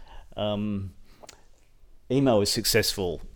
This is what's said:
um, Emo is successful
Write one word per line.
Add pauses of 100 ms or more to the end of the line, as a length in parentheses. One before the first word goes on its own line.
(360)
um, (1160)
Emo
is
successful (140)